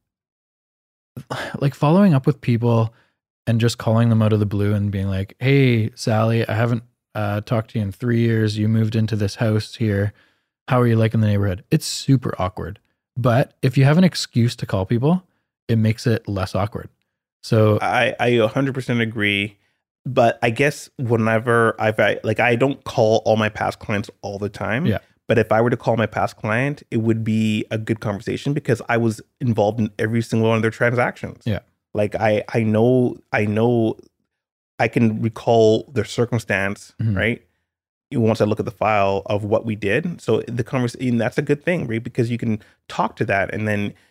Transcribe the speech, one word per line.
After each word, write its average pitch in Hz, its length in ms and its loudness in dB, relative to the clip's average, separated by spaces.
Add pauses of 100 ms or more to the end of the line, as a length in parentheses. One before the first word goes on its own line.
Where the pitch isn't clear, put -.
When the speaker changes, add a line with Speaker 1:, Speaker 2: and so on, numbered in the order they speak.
(1160)
Speaker 1:
<sighs> - 420 -10
like, 139 160 0
following 170 400 4
up 135 120 2
with 147 140 0
people 117 540 2 (520)
and 113 140 2
just 113 180 0
calling 117 320 2
them 110 120 4
out 107 100 4
of 107 80 4
the 104 60 0
blue 101 280 -2
and 101 160 -2
being 98 180 -4
like, 98 320 -4
"Hey, 127 540 2
Sally, 113 520 0
I 104 80 -2
haven't, 117 280 0 (320)
uh, 104 260 -4
talked 110 300 -4
to - 80 -6
you 107 60 -2
in 98 80 -6
three 117 280 -2
years. 110 380 0
You 107 100 0
moved 110 260 0
into 110 220 0
this 101 200 -4
house 110 400 -2
here. 104 360 0 (560)
How 123 120 2
are 123 60 2
you 113 100 2
liking 110 240 2
the 107 60 2
neighborhood?" 101 440 -2
It's 156 160 0
super - 520 -2
awkward. 90 400 -6 (380)
But 120 460 0
if 131 140 0
you 139 80 4
have 147 140 4
an 185 60 6
excuse - 520 0
to - 100 -10
call 95 200 -2
people, 143 360 0 (460)
it 117 80 2
makes 110 300 0
it 113 220 -2
less 95 260 -4
awkward. - 340 -4 (540)
So 107 380 4
Speaker 2:
I, 117 400 0
I 120 80 2
a 117 200 4
hundred 135 260 -2
percent 123 260 -4
agree. 104 560 -2 (500)
But 120 360 2
I 120 80 2
guess 143 460 -2
whenever 113 800 2
I've, 110 220 0
I, 101 240 2
like, 107 160 -2
I 120 160 2
don't 139 280 -2
call 110 420 2
all 110 100 4
my 107 140 0
past 98 300 -6
clients 104 280 -6 (140)
all 101 160 -8
the 101 100 -6
time. 101 380 -6
Speaker 1:
Yeah. 101 120 0 (300)
Speaker 2:
But 117 100 2
if 110 140 2
I 110 80 4
were 120 100 4
to 123 60 -2
call 120 220 -2
my 110 80 2
past 101 320 -4
client, 123 520 -4
it - 80 -2
would 113 240 0
be 110 480 0
a 117 60 -6
good 110 240 -4
conversation 101 540 -6
because 135 340 -2
I 120 80 0
was 113 240 0 (220)
involved 110 360 0
in 107 200 -2
every 117 240 -2
single 113 260 0
one 113 80 2
of 110 60 0
their 113 80 0
transactions. 120 760 -4
Speaker 1:
Yeah. 107 160 -4 (320)
Speaker 2:
Like, 107 220 -2
I, 107 280 0 (120)
I 120 80 0
know, 117 560 2 (140)
I 117 120 0
know 110 540 0 (800)
I 120 100 2
can 113 320 0
recall 113 720 4
their 113 140 -2
circumstance, 101 920 -4
Speaker 1:
Mm-hmm. 110 160 -2
Speaker 2:
right? 107 260 -2 (720)
Once 110 280 2
I 110 40 2
look 107 140 0
at 104 60 -2
the 101 80 -10
file 98 540 0
of 104 180 -2
what 104 220 0
we 110 100 -4
did. 107 440 -2
So 110 280 0
the 117 160 -6
convers-, 123 320 -4
and 120 240 -2
that's 120 180 -4
a 151 40 2
good 147 200 -2
thing, 165 240 -2
right? 113 160 -6
Because 123 280 -4
you 120 80 -4
can 110 220 -4 (280)
talk - 280 -4
to - 100 -2
that 98 280 -2
and 107 140 -4
then 101 240 -2 (180)